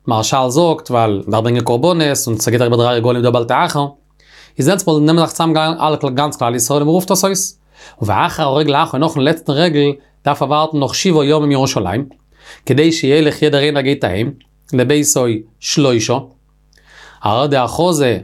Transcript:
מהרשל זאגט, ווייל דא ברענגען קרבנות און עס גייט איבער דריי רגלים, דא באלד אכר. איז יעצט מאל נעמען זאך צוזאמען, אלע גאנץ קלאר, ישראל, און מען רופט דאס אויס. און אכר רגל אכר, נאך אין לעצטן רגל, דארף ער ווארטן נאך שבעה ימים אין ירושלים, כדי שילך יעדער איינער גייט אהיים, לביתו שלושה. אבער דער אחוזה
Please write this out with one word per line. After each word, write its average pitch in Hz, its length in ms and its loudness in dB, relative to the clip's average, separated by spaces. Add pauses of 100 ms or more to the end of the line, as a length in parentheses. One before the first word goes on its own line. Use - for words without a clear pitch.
מהרשל 127 420 0
זאגט, 156 420 0
ווייל 110 380 0
דא 107 120 0
ברענגען 120 240 0
קרבנות 123 220 0
און 175 140 2
עס 131 480 -2
גייט 120 140 2
איבער 120 160 2
דריי 120 180 2
רגלים, 120 260 0
דא 120 80 2
באלד 117 220 0
אכר. 147 340 0 (720)
איז 135 100 2
יעצט 185 200 0
מאל 156 120 2
נעמען 160 260 4
זאך 156 60 -12
צוזאמען, 160 480 0
אלע 147 300 -2
גאנץ 147 260 -2
קלאר, 120 180 -2
ישראל, 139 240 0
און 147 80 0
מען 160 80 2
רופט 185 140 0
דאס 196 160 0
אויס. - 340 -4 (420)
און 104 100 -2
אכר 143 460 0
רגל 147 180 0
אכר, 151 240 0
נאך 156 180 -2
אין 131 80 0
לעצטן 147 280 -2
רגל, 147 400 2 (320)
דארף 147 180 -2
ער 135 60 -2
ווארטן 151 300 0
נאך 135 160 -2
שבעה 156 300 2
ימים 151 180 2
אין 147 100 0
ירושלים, 131 520 -2 (640)
כדי 156 260 4
שילך 147 500 0
יעדער 143 180 2
איינער 143 220 0
גייט 139 220 -2
אהיים, 110 280 -2 (400)
לביתו 139 520 2 (360)
שלושה. 127 580 0 (1040)
אבער 113 240 0
דער 135 180 0
אחוזה 143 600 0